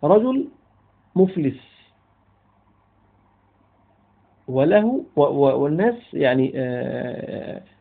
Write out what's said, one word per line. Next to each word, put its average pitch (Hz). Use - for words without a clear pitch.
رجل 220
مفلس 180
وله 202
و-، 151
و-، 139
والناس، 196
يعني، 131
آه، 127